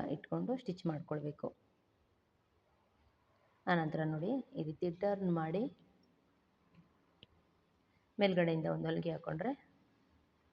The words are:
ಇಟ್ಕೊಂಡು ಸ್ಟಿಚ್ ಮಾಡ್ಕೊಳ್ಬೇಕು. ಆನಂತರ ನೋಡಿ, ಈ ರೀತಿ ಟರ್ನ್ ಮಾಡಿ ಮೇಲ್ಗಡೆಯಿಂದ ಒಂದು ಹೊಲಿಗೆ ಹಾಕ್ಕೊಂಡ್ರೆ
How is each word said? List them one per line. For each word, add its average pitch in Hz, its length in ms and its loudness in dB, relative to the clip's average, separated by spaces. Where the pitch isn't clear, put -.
ಇಟ್ಕೊಂಡು 170 500 -2
ಸ್ಟಿಚ್ 180 280 -6
ಮಾಡ್ಕೊಳ್ಬೇಕು. 147 600 -4
ಆನಂತರ 165 380 4
ನೋಡಿ, 156 240 0
ಈ 165 120 -4
ರೀತಿ 156 280 -2
ಟರ್ನ್ 196 420 0
ಮಾಡಿ 165 300 0
ಮೇಲ್ಗಡೆಯಿಂದ 170 500 4
ಒಂದು 160 200 0
ಹೊಲಿಗೆ 165 240 0
ಹಾಕ್ಕೊಂಡ್ರೆ 160 400 -2